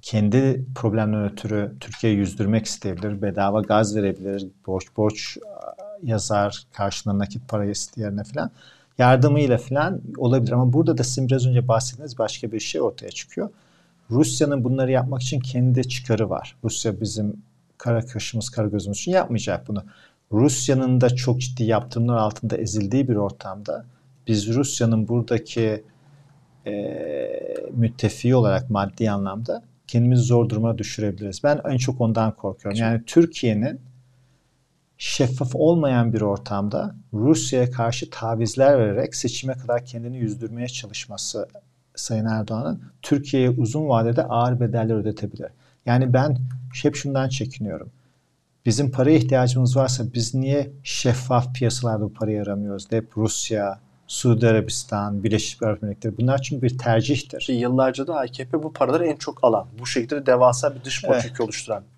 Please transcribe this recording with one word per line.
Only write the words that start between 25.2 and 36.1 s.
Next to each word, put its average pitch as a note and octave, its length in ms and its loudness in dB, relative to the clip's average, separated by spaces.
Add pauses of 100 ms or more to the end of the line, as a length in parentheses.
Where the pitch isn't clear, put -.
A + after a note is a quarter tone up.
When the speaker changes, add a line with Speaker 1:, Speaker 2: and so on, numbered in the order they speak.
Speaker 1:
e, G#2 60 -6 (1000)
müttefiği B2 640 0
olarak G#2 340 2
maddi G2+ 400 0
anlamda G2+ 520 -4 (240)
kendimizi B2 360 4
zor A#2+ 260 4
duruma A2 300 0
düşürebiliriz. G2+ 680 -6
Ben D3 200 4
en C3+ 120 -2
çok B2+ 240 -2
ondan A2 320 2
korkuyorum. G2+ 440 -6
Speaker 2:
Kesinlikle. A2+ 180 2
Speaker 1:
Yani A#2 120 -2
Türkiye'nin B2+ 760 2 (1160)
şeffaf - 560 0
olmayan C#3 580 4